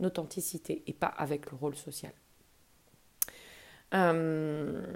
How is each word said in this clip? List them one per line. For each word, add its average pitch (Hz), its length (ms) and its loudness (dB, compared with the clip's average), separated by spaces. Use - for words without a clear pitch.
authenticité 165 840 -2
et - 60 -4
pas - 120 0
avec 147 460 -2
le 135 60 -10
rôle 143 180 -2
social. - 360 -12
Euh, 156 880 4